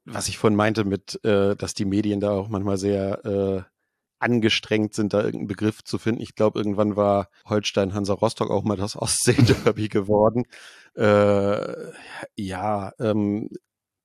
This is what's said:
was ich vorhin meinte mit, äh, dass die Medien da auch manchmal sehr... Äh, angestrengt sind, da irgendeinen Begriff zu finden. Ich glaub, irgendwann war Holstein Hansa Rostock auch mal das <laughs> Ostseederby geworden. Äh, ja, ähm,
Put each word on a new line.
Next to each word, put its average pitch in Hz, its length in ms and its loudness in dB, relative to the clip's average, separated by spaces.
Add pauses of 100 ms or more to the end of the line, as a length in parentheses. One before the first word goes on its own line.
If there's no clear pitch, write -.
was - 240 -8
ich - 100 -8
vorhin 107 180 2
meinte 107 280 2
mit, 98 400 -4
äh, 101 320 2
dass - 180 -8
die 104 100 -4
Medien 101 360 0
da 101 100 0
auch 101 180 -2
manchmal 101 300 -2
sehr... 98 460 -2
Äh, 98 380 -2 (560)
angestrengt 110 760 0
sind, 104 180 -2
da 101 60 2
irgendeinen 113 300 -2
Begriff 104 360 -4
zu 104 140 -6
finden. 117 240 -4
Ich - 120 -14
glaub, 107 220 2
irgendwann 104 400 0
war 101 320 2 (160)
Holstein 101 480 0
Hansa 101 220 -2
Rostock 110 360 0
auch 101 140 0
mal 104 120 0
das 98 200 -6
<laughs> - 40 -14
Ostseederby 113 880 2
geworden. 104 560 2 (500)
Äh, 104 960 2 (420)
ja, 98 640 -6
ähm, 104 520 0 (540)